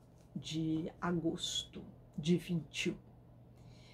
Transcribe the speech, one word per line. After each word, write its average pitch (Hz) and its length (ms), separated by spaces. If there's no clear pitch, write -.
de 160 640
agosto 170 800
de 165 220
vinte - 480
e - 60
um, - 60